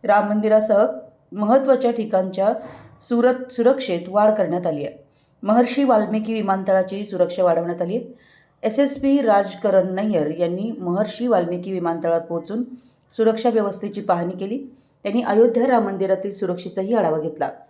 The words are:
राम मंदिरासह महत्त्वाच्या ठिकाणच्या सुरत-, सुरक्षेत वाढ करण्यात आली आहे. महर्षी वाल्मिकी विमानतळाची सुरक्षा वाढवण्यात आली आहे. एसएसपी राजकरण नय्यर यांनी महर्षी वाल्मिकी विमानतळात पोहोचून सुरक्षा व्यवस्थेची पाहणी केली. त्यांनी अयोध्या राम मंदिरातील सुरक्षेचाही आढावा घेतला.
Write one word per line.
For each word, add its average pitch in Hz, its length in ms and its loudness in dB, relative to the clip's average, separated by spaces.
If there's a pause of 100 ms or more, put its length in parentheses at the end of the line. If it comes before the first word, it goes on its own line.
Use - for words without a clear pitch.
राम 208 260 4
मंदिरासह 214 560 4 (460)
महत्त्वाच्या 247 600 2
ठिकाणच्या 196 640 0 (480)
सुरत-, 247 500 0
सुरक्षेत 240 560 2
वाढ 208 240 4
करण्यात 180 360 0
आली 151 180 -4
आहे. - 200 -12 (380)
महर्षी 240 400 2
वाल्मिकी 214 500 2
विमानतळाची 190 720 0
सुरक्षा 180 380 0
वाढवण्यात 170 380 0
आली 180 160 -4
आहे. 247 80 -6 (580)
एसएसपी 277 580 0
राजकरण 196 760 2
नय्यर 185 320 0 (100)
यांनी 180 420 -2
महर्षी 202 480 -2
वाल्मिकी 180 440 0
विमानतळात 165 500 -2
पोहोचून 170 420 -6 (480)
सुरक्षा 220 380 0
व्यवस्थेची 202 520 -2
पाहणी 180 360 -2
केली. 202 200 -6 (460)
त्यांनी 208 180 -2
अयोध्या 233 460 4
राम 233 180 4
मंदिरातील 190 480 -2
सुरक्षेचाही 190 600 -4
आढावा 165 260 0
घेतला. 151 300 -4 (200)